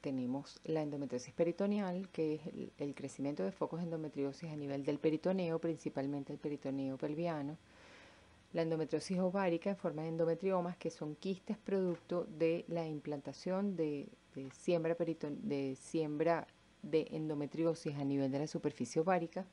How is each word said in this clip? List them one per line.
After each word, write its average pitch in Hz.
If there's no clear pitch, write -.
Tenemos 131
la 156
endometriosis 139
peritoneal, 185
que 156
es 151
el, -
el 143
crecimiento 143
de 190
focos 165
de 175
endometriosis 156
a 151
nivel 139
del 147
peritoneo, 165
principalmente 143
el 143
peritoneo 135
pelviano. 156
La 175
endometriosis 160
ovárica 185
en 196
forma 156
de 165
endometriomas, 175
que -
son 151
quistes 190
producto 180
de 165
la 165
implantación 156
de, 151
de 135
siembra 165
periton-, 156
de 139
siembra 156
de 151
endometriosis 156
a 143
nivel 139
de 139
la 151
superficie 151
ovárica. 180